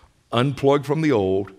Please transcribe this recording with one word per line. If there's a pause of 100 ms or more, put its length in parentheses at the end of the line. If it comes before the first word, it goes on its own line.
(320)
unplug
from
the
old,